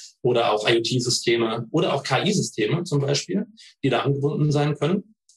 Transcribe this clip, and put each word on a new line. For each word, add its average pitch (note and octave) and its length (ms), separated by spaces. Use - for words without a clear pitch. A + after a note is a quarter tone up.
oder A#2+ 320
auch G#2+ 160
I-O-T-Systeme B2 1000
oder D#3+ 240
auch C#3 80
K-I-Systeme E3 840
zum C#3+ 160
Beispiel, D#3 460
die C#3 60
da B2 140
angebunden C#3+ 500
sein D3 240
können. - 380